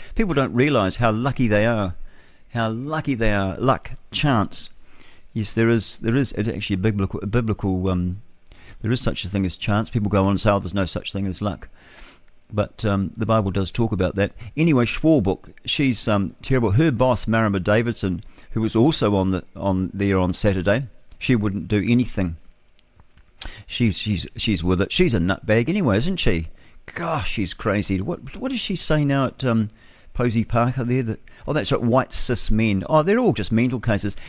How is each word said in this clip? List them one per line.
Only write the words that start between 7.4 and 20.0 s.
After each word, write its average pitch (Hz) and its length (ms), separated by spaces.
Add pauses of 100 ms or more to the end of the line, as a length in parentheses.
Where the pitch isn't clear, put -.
um, 90 320 (600)
there 113 100
is 123 100
such - 240
a - 20
thing 95 180
as 87 120
chance. 107 320
People 104 200
go 98 140
on 98 80
and 95 100
say, 104 100
"Oh, 101 80
there's 92 140
no 98 120
such - 260
thing 98 160
as 92 140
luck." 101 280 (840)
But, - 320
um, 98 320
the 110 80
Bible 107 260
does 95 200
talk 117 200
about 92 240
that. 98 160 (240)
Anyway, 143 300
Schwalbach, - 680 (120)
she's, 131 420
um, 101 340
terrible. 120 300
Her 147 200
boss, 123 360
Marama 107 320
Davidson, 104 640 (280)
who 110 100
was 110 120
also 113 420
on 95 160
the, 90 120 (100)
on 92 400
there 98 240